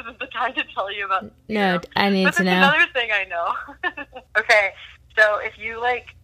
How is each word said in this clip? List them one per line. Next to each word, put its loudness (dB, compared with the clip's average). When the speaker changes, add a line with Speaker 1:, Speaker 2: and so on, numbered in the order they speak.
Speaker 1:
isn't -12
the -10
time -4
to -4
tell -4
you -8
about -2
Speaker 2:
No, 0
Speaker 1:
sputum. -10
Speaker 2:
I 4
need 2
Speaker 1:
But 2
Speaker 2:
to 2
Speaker 1:
there's 2
Speaker 2:
know. 8
Speaker 1:
another 4
thing -2
I 0
know. -2
<laughs> -8
Okay, 4
so 4
if -8
you, -10
like, -2